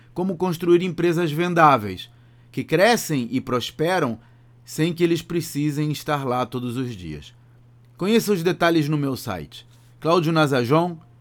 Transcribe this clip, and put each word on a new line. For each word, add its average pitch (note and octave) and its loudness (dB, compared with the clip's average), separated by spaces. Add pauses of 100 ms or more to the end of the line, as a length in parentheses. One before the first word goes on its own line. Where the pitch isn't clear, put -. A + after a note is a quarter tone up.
(140)
como F#3 -4
construir F3 2
empresas F3 0
vendáveis, D3 2 (420)
que C3 -6
crescem D#3+ 2
e C3 -2
prosperam B2 -2 (500)
sem E3 -2
que E3+ 0
eles E3+ 2
precisem D3+ -4
estar C#3+ -6
lá B2 -2
todos B2 -8
os B2 -8
dias. D#2 -14 (640)
Conheça G#3 2
os F3 0
detalhes E3 2
no D3+ 0
meu C#3 -2
site, F2+ -10 (360)
claudio E3 2
nazajon D#3 2 (220)